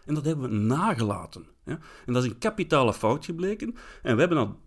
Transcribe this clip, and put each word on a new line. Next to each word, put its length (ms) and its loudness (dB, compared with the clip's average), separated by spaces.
En 80 -2
dat 100 -4
hebben 260 -2
we 60 0
nagelaten. 880 0
Ja? 140 -8
En 60 -4
dat 120 2
is 60 -2
een 80 -12
kapitale 560 2
fout 300 0
gebleken. 500 -6
En 120 2
we 60 4
hebben 180 4
dan, 280 -2